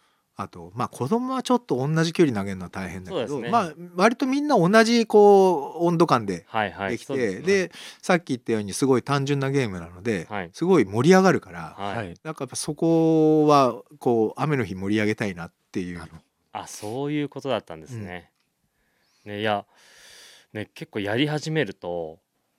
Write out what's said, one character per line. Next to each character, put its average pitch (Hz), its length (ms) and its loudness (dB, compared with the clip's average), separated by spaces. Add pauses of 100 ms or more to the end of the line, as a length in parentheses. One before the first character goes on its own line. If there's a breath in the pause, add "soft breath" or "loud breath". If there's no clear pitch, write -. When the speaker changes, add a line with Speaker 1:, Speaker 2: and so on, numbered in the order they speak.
(360)
Speaker 1:
あ 95 120 -10
と、 87 260 -18
ま 117 120 -4
あ、 - 20 -6
子 113 200 -8
供 254 260 -2
は 254 80 -6
ち - 80 -4
ょ 247 60 2
っ - 100 -4
と 131 200 -2
同 160 180 0
じ 165 80 -4
距 175 120 4
離 120 140 0
投 98 60 -4
げ 98 80 -6
る 92 40 -8
の 90 80 -12
は 82 60 -14
大 95 180 -10
変 92 160 -12
だ 92 60 -14
け 165 120 -6
ど、 104 60 -6
Speaker 2:
そ 143 100 -6
う 107 40 -8
で - 0 -
す - 40 -8
ね。 - 40 -6
Speaker 1:
ま 226 140 2
あ、 160 80 -10 (240)
割 220 200 4
と 277 100 -4
み 277 140 0
ん 294 60 -4
な 285 100 2
同 202 280 6
じ 226 220 2
こ 190 760 6
う、 170 40 0
温 170 140 2
度 170 80 6
感 127 180 2
で 92 240 -6
Speaker 2:
は 110 180 -2
い、 92 60 -6
は 95 160 -6
い。 - 40 -4
Speaker 1:
で 113 60 -6
き - 20 -12
て、 - 60 -20
Speaker 2:
そ 139 80 -6
う - 40 -2
で 113 140 0
す 104 80 -10
ね。 - 20 -14
Speaker 1:
で、 185 300 0 (280 loud breath)
さ 190 140 0
っ 170 60 2
き - 80 -20
言 131 100 -2
っ - 20 -10
た - 120 -4
よ 107 80 0
う - 20 -6
に 98 100 -8
す 139 140 -2
ご 131 100 4
い 113 60 0
単 139 240 -2
純 143 140 -2
な 135 100 -2
ゲ 139 140 0
ー 110 40 -4
ム 92 120 -8
な 82 80 -14
の 87 140 -20
で、 98 280 -4
Speaker 2:
は 101 140 -8
い。 85 80 -14
Speaker 1:
す - 120 -6
ご 180 160 4
い 104 40 4
盛 110 240 -2
り 190 60 8
上 190 80 6
が 190 100 4
る 110 80 0
か - 100 -20
ら、 85 260 -14
Speaker 2:
は 98 180 -8
い。 - 20 -6
Speaker 3:
は 113 80 -6
い。 85 180 -14
Speaker 1:
な 156 80 -12
ん 160 40 -10
か 143 100 -10
や - 20 -12
っ - 20 -12
ぱ - 80 -14
そ - 180 -8
こ 160 720 4
は、 135 360 4 (160)
こ 113 380 2
う、 131 40 -6
雨 143 160 0
の 120 80 0
日 92 100 -8
盛 98 200 -2
り 110 60 2
上 107 80 2
げ 107 60 0
た 110 120 -6
い 95 80 -6
な 85 120 -12
っ - 60 -18 (200)
て 101 80 -4
い 90 140 -8
う。 85 40 -14
Speaker 3:
な 80 80 -14
る - 60 -20
ほ 82 60 -20
ど。 - 40 -20 (300)
Speaker 2:
あ、 101 140 -12
そ 120 400 -10
う 147 60 -6
い 147 100 -2
う 139 60 -6
こ 135 120 -14
と 139 80 -8
だ 117 100 0
っ 95 40 -8
た 85 120 -16
ん 80 60 -18
で 78 60 -20
す 127 100 -14
ね。 90 340 -12 (960)
Speaker 1:
う - 20 -20
ん。 104 40 -12
Speaker 2:
ね、 104 80 -8
い - 20 -6
や、 104 220 -2 (880 soft breath)
ね、 107 220 -10
結 - 180 -16
構 113 80 -6
や 104 160 -2
り 147 120 0
始 151 220 -6
め 156 140 -2
る 95 100 -12
と、 85 440 -10 (400)